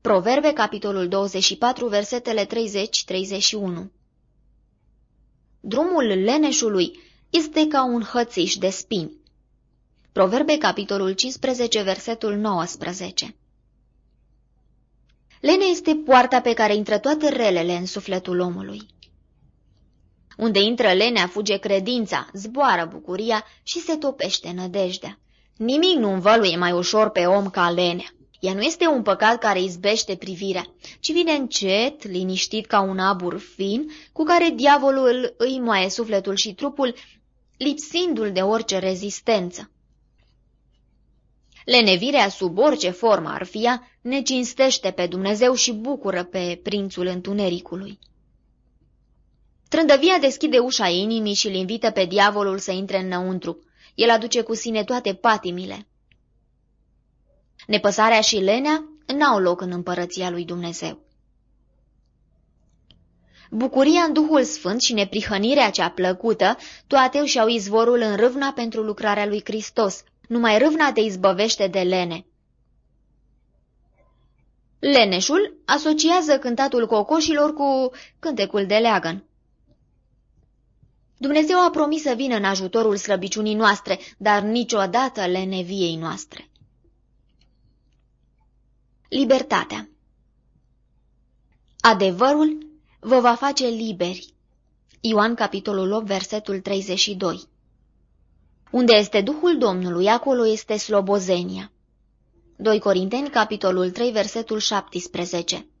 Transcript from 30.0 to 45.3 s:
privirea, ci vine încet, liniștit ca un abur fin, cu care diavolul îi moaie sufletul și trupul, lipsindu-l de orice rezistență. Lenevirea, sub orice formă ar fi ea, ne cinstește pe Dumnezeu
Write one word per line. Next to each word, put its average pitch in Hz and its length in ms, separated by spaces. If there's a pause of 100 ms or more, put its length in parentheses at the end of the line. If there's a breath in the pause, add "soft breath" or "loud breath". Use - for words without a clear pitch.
privirea, 185 500 (340 loud breath)
ci - 120
vine 330 200
încet, 233 720
liniștit 190 600
ca 208 160
un 190 180
abur 185 400
fin, 214 520 (200 loud breath)
cu - 120
care 339 320
diavolul 262 840
îi 262 220
moaie 202 300
sufletul 202 460
și 196 180
trupul, 269 420 (600 loud breath)
lipsindu-l 277 760
de 185 100
orice 208 360
rezistență. 190 920 (1900 soft breath)
Lenevirea, 226 640
sub 185 280
orice 240 320
formă 180 400
ar 147 140
fi 214 200
ea, 247 240 (140 loud breath)
ne 262 200
cinstește 254 680
pe 180 160
Dumnezeu 208 460